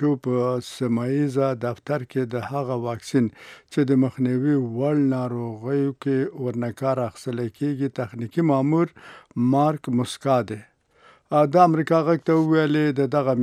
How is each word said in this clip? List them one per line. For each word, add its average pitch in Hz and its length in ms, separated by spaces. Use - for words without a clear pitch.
او 147 60
په 123 240
سیمه 117 400
ییزه 139 420
دفتر 127 460
کې 127 220
د 113 200
هغه 131 220
واکسین 120 420
چې - 80
د 131 140
مخنیوي 127 500
وړ 131 400
ناروغیو 123 800
کې 135 160
ورنه 120 240
کار 131 220
اخیستلی 120 540
کېږي، 139 300
تخنیکي 120 500
مامور 147 380
مارک 147 460
موسکا 127 400
دی. 107 120
د - 20
امریکا 160 280
غږ 165 200
ته 165 80
وویلې، 156 500
د - 20
دغه 131 280